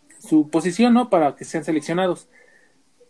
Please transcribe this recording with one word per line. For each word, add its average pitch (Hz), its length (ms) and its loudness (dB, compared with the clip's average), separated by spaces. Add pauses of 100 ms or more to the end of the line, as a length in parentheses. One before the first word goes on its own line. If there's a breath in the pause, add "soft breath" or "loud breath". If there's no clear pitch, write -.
(200)
su 151 300 0
posición, 180 440 0
¿no? 240 160 2
Para 151 260 2
que 151 100 -18
sean 156 180 -8
seleccionados. 165 640 -4 (840 soft breath)